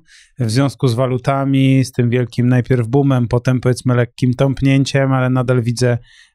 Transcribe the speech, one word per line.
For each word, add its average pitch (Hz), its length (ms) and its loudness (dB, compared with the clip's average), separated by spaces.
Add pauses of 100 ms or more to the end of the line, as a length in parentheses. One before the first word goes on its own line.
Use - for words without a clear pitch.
(400)
W 113 120 -2
związku 135 360 0
z 117 60 0
walutami, 135 920 0
z 127 60 -10
tym 120 180 0
wielkim 123 400 0
najpierw 123 380 0
boomem, 131 400 2
potem 127 320 0
powiedzmy 127 360 0
lekkim 123 380 -2
tąpnięciem, 135 800 0
ale 127 160 0
nadal 127 320 0
widzę 120 360 -2 (380)